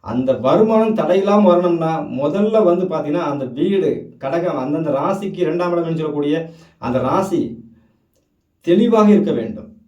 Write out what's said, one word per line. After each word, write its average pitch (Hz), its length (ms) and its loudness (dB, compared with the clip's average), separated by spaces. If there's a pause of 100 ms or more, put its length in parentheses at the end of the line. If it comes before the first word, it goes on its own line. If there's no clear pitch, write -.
அந்த 127 280 -2
வருமானம் 214 640 2
தடையில்லாம 202 460 2
வரணும்னா, 175 580 2
முதல்ல 202 640 0
வந்து 175 220 2
பாத்தீங்கன்னா, 156 440 -4
அந்த 143 140 -6
வீடு 156 460 0 (280)
கடகம், 151 400 -4
அந்தந்த 147 320 -4
ராசிக்கு 170 480 -4
இரண்டாம் 175 340 -2
இடம் 170 120 -2
என்று 160 160 -4
சொல்லக்கூடிய 147 360 -2 (420)
அந்த 123 200 -4
ராசி 160 420 -2 (1300)
தெளிவாக 214 440 4
இருக்க - 220 4
வேண்டும். - 380 -6 (180)